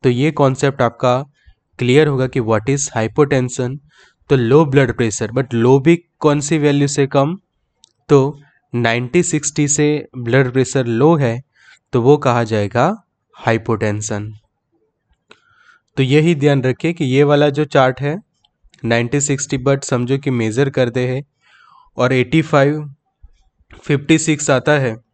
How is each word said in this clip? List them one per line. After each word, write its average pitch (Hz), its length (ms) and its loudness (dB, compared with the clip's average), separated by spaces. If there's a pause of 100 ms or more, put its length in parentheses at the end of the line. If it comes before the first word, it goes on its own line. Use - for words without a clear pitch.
तो 151 60 2
ये 127 220 0
कॉन्सेप्ट 135 520 0
आपका 123 420 -2 (540)
क्लियर 131 280 4
होगा 131 200 -2
कि 127 140 -4
what 110 280 -2
is 139 120 -2 (160)
hypotension। 127 840 -2 (500)
तो 143 80 2
लो 127 280 4
ब्लड 135 320 0
प्रेशर, 113 340 -4
but 120 240 -4
लो 123 240 4
भी 160 180 2 (220)
कौन 151 220 0
सी 156 180 -2
वैल्यू 143 300 2
से 143 180 -2
कम, 143 320 0 (720)
तो 143 320 2 (340)
नाइंटी 120 480 0
सिक्सटी 151 460 -2
से 147 400 -2 (100)
ब्लड 123 340 0
प्रेशर 131 340 -2
लो 127 300 2
है, 131 260 -2 (500)
तो 123 100 0
वो 139 140 4
कहा 123 280 0
जाएगा 113 520 0 (400)
हाइपोटेंशन। 107 960 -4 (1600)
तो 135 60 0
यही 151 320 2
ध्यान 143 280 0
रखिए 131 300 -2
कि 165 120 -4
ये 135 200 2
वाला 147 240 2
जो 147 160 -2
चार्ट 131 360 0
है 147 200 -6 (640)
नाइंटी 117 360 0
सिक्सटी, 139 380 -4
but 139 260 -2
समझो 123 340 -2
कि 139 120 -4
मेजर 120 400 -2
करते 123 380 -2
हैं 131 160 -6 (720)
और 123 160 0
एटी 127 300 2
फ़ाइव 147 520 0 (880)
फिफ्टी 147 360 0
सिक्स 156 320 -2
आता 135 220 2
है 127 420 -2